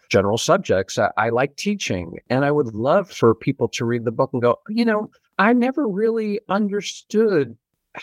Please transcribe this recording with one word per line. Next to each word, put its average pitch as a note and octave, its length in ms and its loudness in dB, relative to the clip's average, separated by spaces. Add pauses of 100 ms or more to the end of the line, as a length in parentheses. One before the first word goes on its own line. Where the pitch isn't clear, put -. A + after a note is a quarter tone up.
(120)
general G2+ 260 2
subjects. A2+ 640 0
I, G#2+ 180 2
I G#2+ 120 0
like B2 280 -2
teaching. A2 600 -6 (100)
And C3 160 2
I C#3+ 60 2
would C#3+ 240 0
love D3+ 360 0
for A2+ 260 2
people B2 320 -2
to - 160 -4
read A#2 200 -2
the A#2 60 0
book B2 220 -2
and A#2+ 100 -2
go, A#2 140 4 (120)
"You A3+ 160 0
know, G#3+ 260 0 (280)
I G#3 140 4
never B3+ 340 0
really G#3+ 640 -2
understood G3 1080 0 (460)